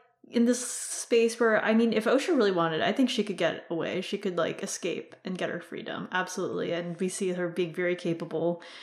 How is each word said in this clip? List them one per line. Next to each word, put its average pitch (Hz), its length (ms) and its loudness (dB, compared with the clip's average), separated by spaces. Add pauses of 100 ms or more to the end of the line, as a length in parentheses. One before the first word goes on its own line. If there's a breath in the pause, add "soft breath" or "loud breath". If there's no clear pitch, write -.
(300)
in 233 160 4
this 240 200 2
space - 720 0
where, 220 240 4
I 220 100 4
mean, 226 180 6
if 220 140 2
OSHA 285 300 4
really 208 160 4
wanted, 165 300 2
I 185 100 2
think 247 180 2
she 214 140 0
could 196 140 -4
get - 320 0
away. 165 320 -2
She 196 160 -6
could, 190 200 -4
like, - 240 -2
escape - 540 -6 (100)
and 185 120 -6
get - 120 -4
her 175 100 -6
freedom. - 520 -10
Absolutely. 180 600 -4
And 175 260 -6
we 185 100 0
see 185 240 -2
her 175 160 -2
being 175 240 -4
very 180 220 0
capable 170 640 -2 (220 loud breath)